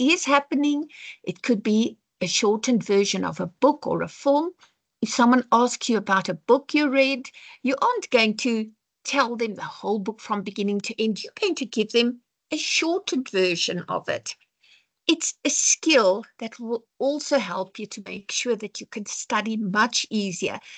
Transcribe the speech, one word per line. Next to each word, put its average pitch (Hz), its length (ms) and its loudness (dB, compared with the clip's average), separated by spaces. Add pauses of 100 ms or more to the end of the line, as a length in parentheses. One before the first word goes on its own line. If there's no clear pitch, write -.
is 320 240 2
happening. 285 640 2 (340)
It - 200 -10
could 214 200 0
be 220 360 2 (220)
a 185 60 -2
shortened 220 580 2
version 196 400 2
of 165 140 -4
a 185 80 -4
book 285 400 2
or 165 160 -2
a 165 60 -6
film. 294 420 2 (500)
If 214 100 -4
someone 240 420 4
asks 240 360 2
you 226 100 2
about 196 300 0
a 180 60 -2
book 269 400 2
you 294 140 2
read, 269 420 2 (320)
you 262 180 0
aren't 480 300 0
going 220 280 4
to 220 300 0 (360)
tell 240 320 0
them 220 180 -4
the - 80 -12
whole 202 380 -4
book 208 200 -8
from 208 220 -4
beginning 202 380 -2
to - 200 -10
end. 220 220 -2
You're - 180 -16
going 381 160 0
to 254 100 -6
give 214 260 -2
them 240 280 2 (300)
a 311 60 -4
shortened 320 720 -2
version 180 600 0
of 180 200 -4
it. - 260 -6 (720)
It's 330 280 0 (100)
a 285 60 2
skill 226 720 2 (140)
that 226 200 -12
will 233 280 -6 (120)
also 285 400 0
help 185 400 -6
you 214 100 -8
to - 180 -14
make 196 260 -12
sure 240 240 -2
that 208 240 -12
you 208 60 -14
can 208 180 -10
study 220 540 -4
much 214 500 0
easier. 190 500 -4 (200)